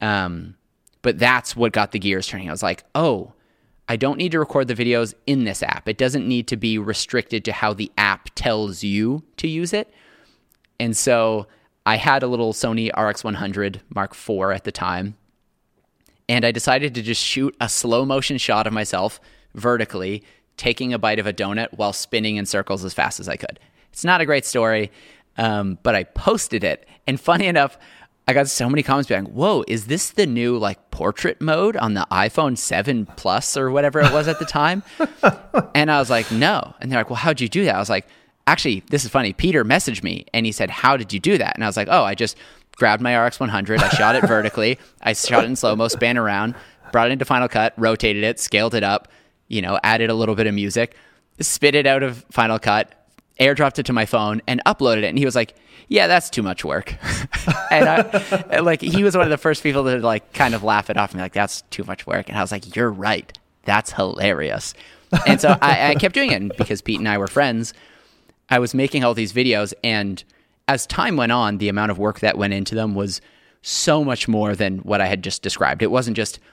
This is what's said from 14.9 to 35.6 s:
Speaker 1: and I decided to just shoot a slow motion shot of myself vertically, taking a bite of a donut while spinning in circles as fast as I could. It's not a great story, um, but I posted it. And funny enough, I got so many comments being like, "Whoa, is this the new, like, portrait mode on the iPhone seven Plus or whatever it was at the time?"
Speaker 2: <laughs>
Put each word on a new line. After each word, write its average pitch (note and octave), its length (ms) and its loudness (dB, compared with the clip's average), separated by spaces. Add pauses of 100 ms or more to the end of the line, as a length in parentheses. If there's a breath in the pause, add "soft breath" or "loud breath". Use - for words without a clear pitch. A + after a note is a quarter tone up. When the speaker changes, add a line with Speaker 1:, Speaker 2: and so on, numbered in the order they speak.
Speaker 1:
and A#2+ 160 2
I A#2 80 2
decided C3 420 0
to A#2+ 80 -6
just A2+ 200 -4
shoot C3+ 380 -2
a A#2 80 -4
slow A#2+ 360 0
motion C3+ 340 -2
shot G#2+ 280 0
of G#2+ 60 -4
myself G#2 480 -4 (340 soft breath)
vertically, G#2 680 -4 (340 soft breath)
taking B2 360 -4
a A#2 60 -2
bite G#2+ 200 0
of G2+ 80 -4
a G#2 60 -2
donut G#2 400 -4
while G2+ 200 -4
spinning G#2+ 440 -4
in G2+ 100 -4
circles F#2+ 380 -4
as F#2 100 -10
fast - 260 -2
as - 80 -10
I - 80 -6
could. - 220 -12 (340 soft breath)
It's - 120 -10
not F3 160 4
a D#3 60 0
great C#3+ 200 0
story, A2+ 440 0 (460 loud breath)
um, G#2 460 0
but A#2 140 2
I F#2 80 -2
posted - 580 -2
it. E2 240 -2 (200 soft breath)
And C3+ 140 -2
funny F3 260 2
enough, D3+ 300 2 (520 loud breath)
I C3 60 4
got C#3 140 4
so B2 220 -2
many C#3+ 140 0
comments C#3 240 0
being G2 160 0
like, - 80 -12
"Whoa, D#3+ 340 0
is G#2+ 200 -4
this C#3 240 -4
the G3+ 160 2
new, A#2+ 300 0
like, G2+ 360 -4
portrait - 480 -2
mode F3 360 0
on G#3+ 180 0
the - 180 -2
iPhone A2+ 440 0
seven A2 480 -2 (120)
Plus - 400 -2
or C3+ 160 0
whatever C#3+ 280 2
it D3 120 6
was D3+ 160 2
at D#3 100 -2
the D#3+ 60 -8
time?" D#3+ 400 0 (140 loud breath)
Speaker 2:
<laughs> - 760 0